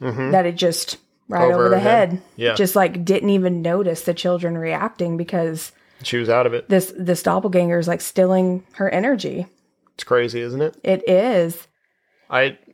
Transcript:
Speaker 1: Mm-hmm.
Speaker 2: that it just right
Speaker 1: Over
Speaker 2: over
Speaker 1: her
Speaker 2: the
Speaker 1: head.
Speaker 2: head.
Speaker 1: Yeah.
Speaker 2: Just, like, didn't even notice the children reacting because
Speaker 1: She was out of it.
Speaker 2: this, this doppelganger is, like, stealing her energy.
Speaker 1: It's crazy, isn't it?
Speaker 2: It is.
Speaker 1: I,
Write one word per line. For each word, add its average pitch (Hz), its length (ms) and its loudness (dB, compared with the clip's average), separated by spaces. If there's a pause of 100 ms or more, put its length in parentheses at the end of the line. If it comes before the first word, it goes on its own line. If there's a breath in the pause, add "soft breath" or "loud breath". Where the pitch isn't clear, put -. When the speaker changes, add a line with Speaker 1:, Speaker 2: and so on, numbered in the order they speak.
Speaker 1:
Mm-hmm. 131 300 -4
Speaker 2:
that 185 160 4
it 175 80 -4
just 170 420 -2 (300)
right 175 160 -2
Speaker 1:
Over 175 100 4
Speaker 2:
over 175 120 2
Speaker 1:
her - 40 4
Speaker 2:
the 190 100 4
Speaker 1:
head. 208 340 4
Speaker 2:
head. 180 80 -6 (160)
Speaker 1:
Yeah. 117 180 0
Speaker 2:
Just, 190 200 2
like, 180 300 0
didn't 196 260 2
even 180 300 0
notice 170 400 -2
the 175 140 -2
children 175 420 -2
reacting 165 580 -4
because 165 560 -4 (300 soft breath)
Speaker 1:
She - 160 -4
was 117 120 -2
out 123 180 4
of 117 80 -2
it. - 140 -6
Speaker 2:
this, 185 280 2
this 175 240 -2
doppelganger 180 560 0
is, 170 100 -2
like, 170 140 -2
stealing 185 600 0 (100)
her 196 160 -2
energy. 196 560 -2 (480)
Speaker 1:
It's - 100 -16
crazy, 120 380 0
isn't 123 200 -6
it? 156 220 -4
Speaker 2:
It 190 240 0
is. 185 600 0 (640)
Speaker 1:
I, 135 260 0 (160)